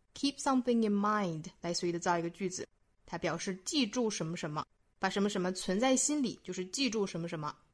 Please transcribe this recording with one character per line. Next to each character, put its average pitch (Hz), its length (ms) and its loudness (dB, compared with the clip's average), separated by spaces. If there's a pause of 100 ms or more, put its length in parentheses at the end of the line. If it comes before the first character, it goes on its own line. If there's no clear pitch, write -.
(160)
keep 277 220 0
something 240 500 2
in 208 60 4
mind 202 520 0 (160)
来 170 120 -2
随 175 160 0
意 - 20 2
的 170 80 -2
造 175 180 2
一 170 40 0
个 170 80 -2
句 185 200 -4
子， - 180 -8 (380)
它 - 120 -8
表 165 200 -2
示 185 180 -4 (100)
记 285 200 2
住 220 240 0
什 185 160 -4
么 165 100 -4
什 170 140 -4
么， 151 160 -4 (320)
把 190 120 0
什 196 120 2
么 202 80 4
什 202 100 -2
么 180 120 0
存 185 280 -2
在 262 160 4
心 294 280 2
里， 214 180 -4
就 - 100 -10
是 185 160 -6
记 262 220 0
住 208 160 0
什 185 140 -4
么 165 80 -4
什 170 120 -6
么。 151 160 -6 (180)